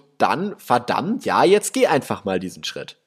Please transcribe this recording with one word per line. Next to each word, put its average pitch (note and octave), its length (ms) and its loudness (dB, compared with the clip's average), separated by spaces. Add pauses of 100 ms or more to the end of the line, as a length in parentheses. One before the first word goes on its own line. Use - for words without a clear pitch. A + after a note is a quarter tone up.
(200)
dann, C#3+ 400 0
verdammt, - 680 0
ja, G2+ 180 2
jetzt G3 300 4
geh C4 140 2
einfach B2 360 -2
mal F#2 160 -2
diesen F2 240 -10
Schritt - 440 -10